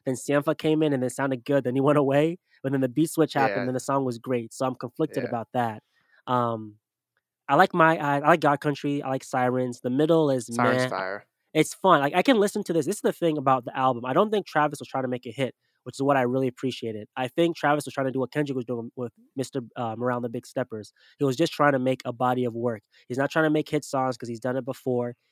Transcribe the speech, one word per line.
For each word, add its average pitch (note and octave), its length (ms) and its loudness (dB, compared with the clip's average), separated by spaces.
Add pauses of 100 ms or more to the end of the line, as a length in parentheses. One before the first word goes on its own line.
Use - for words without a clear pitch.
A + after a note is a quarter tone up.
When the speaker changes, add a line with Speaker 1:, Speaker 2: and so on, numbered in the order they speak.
Speaker 1:
Then C3 100 -2
Sampha C#3+ 420 0
came D#3 260 0
in D3+ 100 2
and B2+ 100 0
it B2 60 0
sounded C3+ 340 -4
good. C#3 220 0
Then B2 100 -2
he C3+ 60 2
<laughs> C3+ 80 4
went D3 80 6
away. D3 400 2 (260)
But C3+ 80 -2
then C#3 100 0
the C3 60 2
beat D3 220 0
switch D#3 240 0
happened B2 300 0
Speaker 2:
Yeah. - 40 -4
Speaker 1:
and B2+ 80 -4
the B2+ 60 -2
song C#3 240 -2
was A#2 140 -4
great. A#2+ 340 -6
So C3 140 -4
I'm B2+ 80 -4
conflicted C#3 480 -6
Speaker 2:
Yeah. B2 60 -4
Speaker 1:
about A#2 240 -4
that. A#2 300 -2 (440)
Um, A2+ 480 0 (760)
I C#3+ 60 4
like F#3 180 6
My D#3+ 200 6
Eyes. C#3+ 300 -2
I D3 60 0
like E3+ 120 6
God C#3+ 200 4
Country. C#3+ 400 -2
I C3+ 80 -6
like C3+ 140 -4
Sirens. B2+ 580 0
The B2+ 80 -2
middle D3+ 420 4
is B2+ 160 -2
Speaker 2:
Sirens A#2+ 360 2
Speaker 1:
meh. B2+ 60 -2
Speaker 2:
fire. F#2+ 360 -6 (280)
Speaker 1:
It's D#3 200 2
fun. E3+ 280 4
Like, C#3+ 120 0
I F3+ 80 2
can B3 180 4
listen G3+ 260 0
to F3+ 80 -2
this. D#3+ 120 2
This F#3+ 120 -4
is - 40 -16
the G#3 120 0
thing D#3+ 240 -2
about C3 280 2
the - 100 -10
album. C3 300 0
I C3 80 -2
don't G3+ 180 4
think G#3 140 -2
Travis D3 340 0
was B2 80 -14
trying C3+ 180 -4
to - 20 -4
make B2 180 -6
a B2 60 -12
hit, A#2+ 240 -4 (280)
which B2 120 -16
is - 80 -6
what C#3 140 4
I C3 60 2
really B2+ 240 0
appreciated. A#2 680 -6
I C3 140 -4
think E3+ 260 0
Travis D3 300 0
was C3 80 -12
trying C3+ 140 -2
to C3 40 -4
do C3 80 -4
what B2 120 -4
Kendrick C#3+ 240 -2
was B2+ 100 -6
doing A#2 300 -8
with B2 180 -8 (220)
Mister, C3+ 260 -6 (140)
um, A#2 280 -6
Around B2 200 -2
the B2 60 -4
Big A#2 160 -10
Steppers. A2 480 -8 (240)
He D3 80 -4
was C3+ 120 2
just E3 160 0
trying D3 180 4
to C#3 80 2
make B2+ 260 -2
a B2+ 80 -6
body B2+ 300 0
of A#2 100 -4
work. A#2 300 -4 (240)
He's B2 100 -6
not C#3 140 0
trying D#3+ 140 2
to D#3 40 2
make D3+ 200 -2
hit D3+ 160 -2
songs B2+ 320 -2
'cause A2+ 120 -12
he's A2+ 120 -10
done B2+ 160 -4
it B2+ 80 -6
before. B2 500 -4 (160)